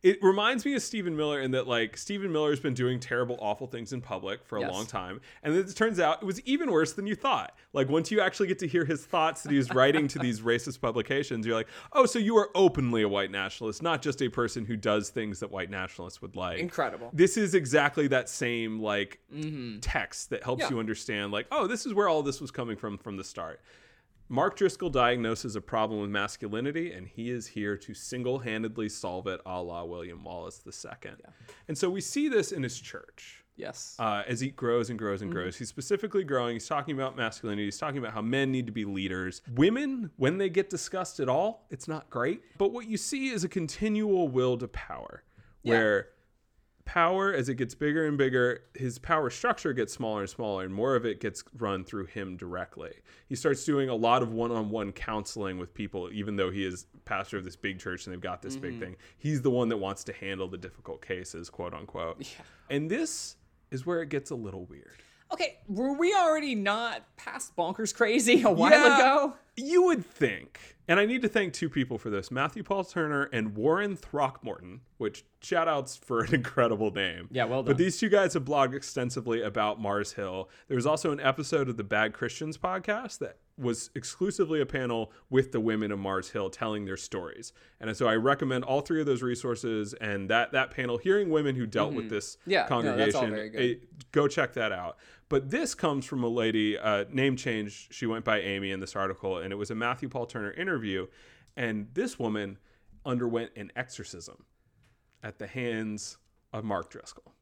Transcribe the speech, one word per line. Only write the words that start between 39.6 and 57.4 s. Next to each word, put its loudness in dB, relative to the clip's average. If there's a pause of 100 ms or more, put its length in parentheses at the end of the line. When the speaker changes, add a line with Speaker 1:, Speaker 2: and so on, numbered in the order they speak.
Speaker 1:
when 2
they 2
get 2
discussed -6
at 0
all, 0
it's -12
not -8
great. -2 (160)
But 4
what -8
you -2
see -2
is -2
a -2
continual 2
will 4
to -6
power, -10 (400)
Speaker 2:
Yeah. 4
Speaker 1:
where 6 (800)
power, 2
as 0
it -2
gets -4
bigger 0
and 0
bigger, 2 (120)
his -6
power 0
structure -2
gets 0
smaller -2
and -4
smaller, -2
and -6
more 2
of 2
it -2
gets -6 (140)
run -2
through -6
him -8
directly. -10 (380)
He -6
starts 0
doing 2
a 0
lot 6
of -2
one-on-one -2
counseling -6
with -10
people, -6
even -6
though 0
he -2
is -6 (200)
pastor -6
of -8